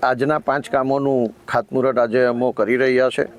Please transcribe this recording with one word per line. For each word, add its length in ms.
આજના 360
પાંચ 300
કામોનું 640
ખાતમુહૂર્ત 500
આજે 260
અમો 280
કરી 260
રહ્યા 320
છે 140